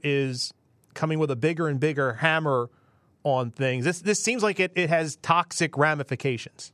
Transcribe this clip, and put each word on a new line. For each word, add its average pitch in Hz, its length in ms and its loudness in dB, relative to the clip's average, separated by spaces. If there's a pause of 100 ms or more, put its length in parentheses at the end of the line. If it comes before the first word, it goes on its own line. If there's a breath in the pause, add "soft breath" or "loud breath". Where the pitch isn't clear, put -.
is 139 480 -2 (400)
coming 160 260 0
with 151 120 2
a 135 40 -2
bigger 160 320 0
and 143 120 -2
bigger 139 340 0
hammer 147 560 0 (540 soft breath)
on 127 280 0
things? 127 320 -2
This, 175 160 0
this 196 240 0
seems 233 200 0
like 202 180 0
it, 180 140 0
it 180 140 0
has 160 280 0
toxic 170 600 0
ramifications. 143 960 -2